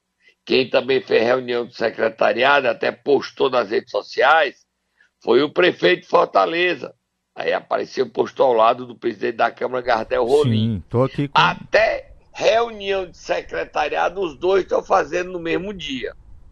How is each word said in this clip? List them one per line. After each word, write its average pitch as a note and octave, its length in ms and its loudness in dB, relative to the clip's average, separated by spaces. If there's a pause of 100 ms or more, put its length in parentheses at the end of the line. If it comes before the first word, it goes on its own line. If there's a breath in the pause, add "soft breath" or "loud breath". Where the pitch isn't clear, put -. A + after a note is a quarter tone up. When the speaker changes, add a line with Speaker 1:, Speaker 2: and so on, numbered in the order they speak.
(440 soft breath)
Speaker 1:
Quem A#2+ 240 2
também C3 320 0
fez B2+ 220 2
reunião A#2+ 420 0
do A#2 80 -14
secretariado, A2+ 920 0
até A#2+ 240 -2
postou C#3 580 -2
nas A#2+ 220 -2
redes - 220 -4
sociais, C3 760 0 (560)
foi A#2+ 180 4
o D3 120 0
prefeito F3 500 2
de - 60 -20
Fortaleza. F3 840 0 (440)
Aí E2 160 -2
apareceu, A2 580 -4
postou - 360 0
ao B2+ 60 4
lado A#2+ 320 4
do A#2+ 120 -16
presidente A#2 400 -4
da A#2 160 0
Câmara, B2 280 -6
Gardel A#2+ 440 -2
Rolim. A#2 500 2
Speaker 2:
Sim, F2+ 160 -8
tô A#2+ 140 0
aqui C#3+ 240 -4
com - 120 2
Speaker 1:
Até - 720 0 (180)
reunião G3 760 -2
de D#3+ 80 -20
secretariado, D#3+ 1040 -4
os D#3 160 -6
dois F#3 280 0
estão - 180 -2
fazendo F3+ 480 -2
no F3+ 80 -10
mesmo E3 340 -4
dia. C#3 440 -10 (360)